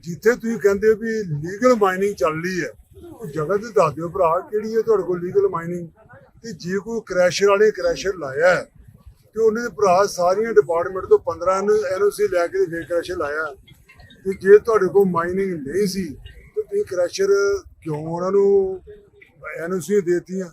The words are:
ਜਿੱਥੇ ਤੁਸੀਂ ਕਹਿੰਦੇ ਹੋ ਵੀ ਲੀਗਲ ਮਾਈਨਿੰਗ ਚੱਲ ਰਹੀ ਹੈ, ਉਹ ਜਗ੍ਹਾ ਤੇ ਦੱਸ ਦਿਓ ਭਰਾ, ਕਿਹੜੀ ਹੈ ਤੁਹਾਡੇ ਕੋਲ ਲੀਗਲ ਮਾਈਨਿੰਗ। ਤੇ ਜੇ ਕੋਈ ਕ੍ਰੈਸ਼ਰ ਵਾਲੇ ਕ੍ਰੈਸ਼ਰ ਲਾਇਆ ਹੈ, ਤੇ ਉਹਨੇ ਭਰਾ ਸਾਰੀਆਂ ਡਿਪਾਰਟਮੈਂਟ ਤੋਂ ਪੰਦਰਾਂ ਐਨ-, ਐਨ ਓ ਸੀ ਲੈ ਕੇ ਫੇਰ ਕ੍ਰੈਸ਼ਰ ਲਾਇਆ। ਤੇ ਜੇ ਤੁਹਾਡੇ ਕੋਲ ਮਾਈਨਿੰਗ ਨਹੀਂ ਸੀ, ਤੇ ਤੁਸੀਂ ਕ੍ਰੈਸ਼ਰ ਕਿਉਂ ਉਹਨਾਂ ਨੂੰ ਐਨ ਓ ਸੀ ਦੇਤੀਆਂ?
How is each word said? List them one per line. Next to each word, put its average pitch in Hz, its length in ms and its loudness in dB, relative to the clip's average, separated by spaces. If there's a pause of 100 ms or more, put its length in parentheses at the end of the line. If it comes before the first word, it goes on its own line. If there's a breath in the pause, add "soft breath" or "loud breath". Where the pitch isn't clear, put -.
ਜਿੱਥੇ 202 320 -2
ਤੁਸੀਂ 226 240 -6
ਕਹਿੰਦੇ 202 340 2
ਹੋ 214 40 2
ਵੀ 226 160 -6 (120)
ਲੀਗਲ 185 560 0
ਮਾਈਨਿੰਗ 196 340 0
ਚੱਲ 160 280 0
ਰਹੀ 180 180 -4
ਹੈ, 135 80 -4 (440)
ਉਹ 233 140 -14
ਜਗ੍ਹਾ 156 300 -2
ਤੇ 220 200 -6
ਦੱਸ 160 180 2
ਦਿਓ 160 140 -8
ਭਰਾ, 170 300 0 (120)
ਕਿਹੜੀ 214 260 -4
ਹੈ 220 60 0
ਤੁਹਾਡੇ 214 200 2
ਕੋਲ 175 220 -4
ਲੀਗਲ 196 240 0
ਮਾਈਨਿੰਗ। 170 400 -6 (540)
ਤੇ 226 100 -14
ਜੇ 175 260 -6
ਕੋਈ 220 280 -6
ਕ੍ਰੈਸ਼ਰ 180 420 2
ਵਾਲੇ 202 220 6
ਕ੍ਰੈਸ਼ਰ 175 440 -4
ਲਾਇਆ 156 400 0
ਹੈ, 139 80 -2 (720)
ਤੇ 214 60 -4
ਉਹਨੇ 226 360 2
ਭਰਾ 190 300 4
ਸਾਰੀਆਂ 196 480 0
ਡਿਪਾਰਟਮੈਂਟ 185 520 2
ਤੋਂ 208 120 6
ਪੰਦਰਾਂ 175 400 0
ਐਨ-, 208 260 2 (100)
ਐਨ 190 80 -2
ਓ 208 80 4
ਸੀ 202 180 -2
ਲੈ 175 180 0
ਕੇ 185 200 0
ਫੇਰ 165 160 -8
ਕ੍ਰੈਸ਼ਰ 170 340 -4
ਲਾਇਆ। 151 280 -4 (800)
ਤੇ 190 160 -4
ਜੇ 196 180 8
ਤੁਹਾਡੇ 208 300 2
ਕੋਲ 190 220 4
ਮਾਈਨਿੰਗ 180 420 -2
ਨਹੀਂ 165 340 -4
ਸੀ, 185 180 -6
ਤੇ - 580 -12
ਤੁਸੀਂ 415 220 -4
ਕ੍ਰੈਸ਼ਰ 190 440 -2 (540)
ਕਿਉਂ 156 240 -8
ਉਹਨਾਂ 170 260 -6
ਨੂੰ 196 480 2 (840)
ਐਨ 175 100 -6
ਓ 156 80 -4
ਸੀ 196 200 0
ਦੇਤੀਆਂ? 175 520 -4